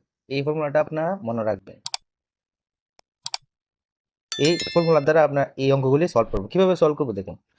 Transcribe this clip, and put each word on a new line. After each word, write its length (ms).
এই 140
ফর্মুলাটা 380
আপনারা 300
মনে 220
রাখবেন। 340
এই 140
ফর্মুলার 300
দ্বারা 200
আপনারা 220
এই 160
অঙ্কগুলি 360
সলভ 220
করবেন। 180
কীভাবে 280
সলভ 200
করবো 160
দেখুন, 240